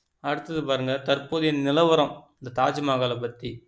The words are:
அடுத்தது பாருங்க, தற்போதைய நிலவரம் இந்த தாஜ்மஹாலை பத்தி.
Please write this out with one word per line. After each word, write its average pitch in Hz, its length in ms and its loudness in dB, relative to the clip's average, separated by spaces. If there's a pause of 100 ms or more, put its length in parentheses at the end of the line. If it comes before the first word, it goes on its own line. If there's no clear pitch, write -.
(240)
அடுத்தது 147 400 -4
பாருங்க, 135 340 0
தற்போதைய 151 540 0
நிலவரம் 147 880 2
இந்த 127 240 -2
தாஜ்மஹாலை 131 580 0
பத்தி. 120 300 -8 (160)